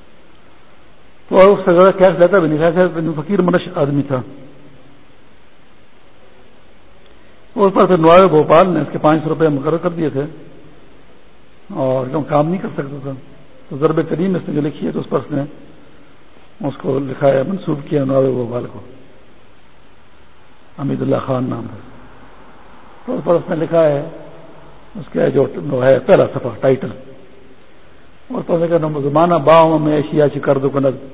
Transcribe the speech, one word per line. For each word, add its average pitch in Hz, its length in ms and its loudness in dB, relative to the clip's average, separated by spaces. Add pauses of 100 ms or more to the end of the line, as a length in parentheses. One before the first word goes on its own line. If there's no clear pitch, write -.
(1300)
تو 190 80 0
اس 190 280 6
سے 175 140 4
زیادہ 190 140 6
کیش 180 280 2
لیتا 175 180 4
بھی 160 100 2
نہیں 151 140 0
تھا، 170 180 2
ایسے 165 360 0
فقیر 180 260 -2
منش 175 320 0
آدمی 143 280 0
تھا۔ 135 140 -4 (3500)
اس 196 200 2
پر - 120 4
پھر 175 120 4
نواب 170 320 8
بھوپال 156 380 4
نے 160 120 0
اس 143 120 -6
کے 165 60 -8
پانچ 156 240 2
سو 156 60 -4
روپے 156 200 0
مقرر 147 280 -2
کر 170 140 -4
دیے 165 200 -4
تھے 135 120 -4 (1500)
اور 131 320 -2
کیوں 143 160 -4
کام 147 260 0
نہیں 185 140 -4
کر 226 120 -8
سکتا 143 280 -10
تھا، 139 100 -10 (560)
تو 143 100 -12
ضرب 156 320 0
کریم 180 240 -2
اس 147 140 -6
نے 156 60 -8
جو 151 60 -2
لکھی 151 260 -6
ہے 165 60 -6
تو 156 80 -6
اس - 80 -12
پر 156 100 -2
اس 127 120 -8
نے 139 120 -4 (1300)
اس - 80 -8
کو 135 220 -6
لکھا 139 300 -2
ہے، 135 140 2
منسوب 160 460 -6
کیا 143 160 0
نواب 135 180 0
بھوپال 123 500 -4
کو، 101 80 -16 (2000)
حمید 135 220 -4
اللہ 131 140 -2 (100)
خان 127 180 -4
نام 120 200 -8
ہے۔ 107 140 -14 (1300)
تو 254 80 -6
اس 151 100 -8
پر 175 100 2
اس 160 160 -2
نے 175 60 -2
لکھا 165 300 2
ہے، 147 220 -2 (840)
اس 165 180 -14
کا 160 160 0
جو 135 180 2 (360)
ہے 127 160 6
پہلا 139 280 4
صفحہ 127 240 -8 (100)
ٹائٹل، 135 300 0 (1400)
اور 254 80 -8
اس 165 80 -8
پر 175 120 0
لکھا 170 160 0
ہے، 156 280 -2
"زمانہ 156 320 2
باہوں 160 440 4
میں 151 180 0
ایشیا 147 320 2
چکر 139 300 0
دو 135 100 -2
کند 135 280 0 (180)